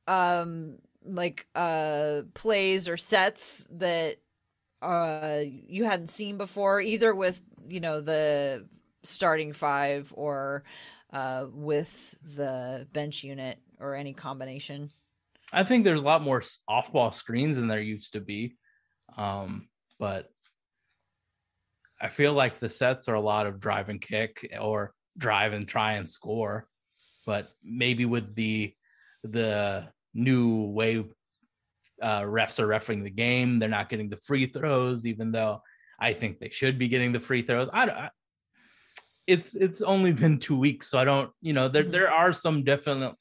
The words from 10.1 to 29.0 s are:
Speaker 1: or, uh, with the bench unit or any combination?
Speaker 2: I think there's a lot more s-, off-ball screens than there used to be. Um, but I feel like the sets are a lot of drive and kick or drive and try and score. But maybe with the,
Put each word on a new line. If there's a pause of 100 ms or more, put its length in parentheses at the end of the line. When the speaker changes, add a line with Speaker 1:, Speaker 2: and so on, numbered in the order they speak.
Speaker 1:
or, (520)
uh,
with
the
bench
unit (220)
or
any
combination? (600)
Speaker 2:
I
think
there's
a
lot
more
s-,
off-ball
screens
than
there
used
to
be. (600)
Um, (300)
but (1700)
I
feel
like
the
sets
are
a
lot
of
drive
and
kick
or (240)
drive
and
try
and
score. (560)
But (160)
maybe
with
the, (500)